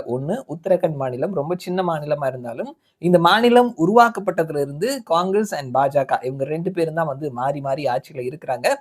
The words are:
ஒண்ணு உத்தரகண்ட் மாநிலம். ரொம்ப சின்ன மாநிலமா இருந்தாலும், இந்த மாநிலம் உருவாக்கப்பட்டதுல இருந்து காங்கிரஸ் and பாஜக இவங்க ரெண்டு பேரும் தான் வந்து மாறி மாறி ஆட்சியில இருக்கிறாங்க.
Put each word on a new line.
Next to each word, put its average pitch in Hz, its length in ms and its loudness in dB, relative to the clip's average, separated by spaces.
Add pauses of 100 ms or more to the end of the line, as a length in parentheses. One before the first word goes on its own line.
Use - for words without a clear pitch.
ஒண்ணு 135 280 -2 (120)
உத்தரகண்ட் 175 480 0
மாநிலம். 135 380 -4
ரொம்ப 156 240 -2
சின்ன 185 260 -2
மாநிலமா 147 440 -2
இருந்தாலும், 127 440 -8 (300)
இந்த 170 180 6
மாநிலம் 240 580 6
உருவாக்கப்பட்டதுல 180 840 2
இருந்து 202 420 -4
காங்கிரஸ் 190 520 0
and 135 200 -6
பாஜக 139 500 0
இவங்க 135 180 -4
ரெண்டு 165 280 -4
பேரும் 160 240 -2
தான் 165 120 0
வந்து 143 240 -6
மாறி 135 300 -4
மாறி 139 240 -4
ஆட்சியில 131 380 -4
இருக்கிறாங்க. 127 440 -4 (140)